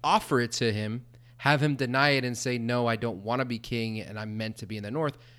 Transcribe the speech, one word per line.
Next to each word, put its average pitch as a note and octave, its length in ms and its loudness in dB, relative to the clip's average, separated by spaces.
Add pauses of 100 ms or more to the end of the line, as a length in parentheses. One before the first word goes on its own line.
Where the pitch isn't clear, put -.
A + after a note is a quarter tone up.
offer D#3+ 360 4
it A#2 120 0
to A#2 200 2
him, G#2+ 320 -4 (340)
have C#3+ 220 4
him D3 140 2
deny C3+ 360 2
it C3+ 140 2
and B2 140 -2
say, B2 200 -2
"No, A#2+ 280 2
I A#2 100 4
don't G#2 280 -4
wanna B2 200 0
be A#2+ 140 -4
king A2+ 420 -4
and G#2 180 -10
I'm G#2+ 180 -6
meant A2 220 -4
to A2+ 80 -10
be A2 100 -6
in G#2 80 -6
the G2+ 60 -6
north." D3 280 -2 (200)